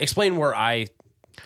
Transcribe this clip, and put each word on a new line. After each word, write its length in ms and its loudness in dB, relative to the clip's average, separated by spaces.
explain 360 0
where 180 2
I 320 0